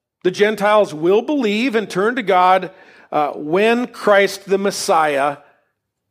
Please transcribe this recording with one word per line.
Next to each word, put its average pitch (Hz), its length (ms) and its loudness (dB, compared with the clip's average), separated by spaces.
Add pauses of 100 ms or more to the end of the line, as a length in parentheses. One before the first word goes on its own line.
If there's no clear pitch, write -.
(240)
the 180 60 0
Gentiles 202 640 0
will 180 300 0
believe 240 500 -2
and 214 160 -2
turn 214 260 -2
to 262 60 -4
God, 185 500 2 (400)
uh, 147 200 -2
when 214 560 0
Christ 196 580 0
the 190 140 -2
Messiah 156 760 -2 (720)